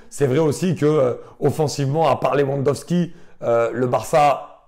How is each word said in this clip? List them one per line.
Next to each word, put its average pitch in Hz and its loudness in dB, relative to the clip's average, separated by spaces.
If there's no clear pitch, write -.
C'est - -2
vrai 127 2
aussi 160 0
que, 143 -2
euh, 143 2
offensivement, 147 -2
à 131 2
part 131 -2
Lewandowski, 143 -2
euh, 117 2
le 123 -2
Barça 135 2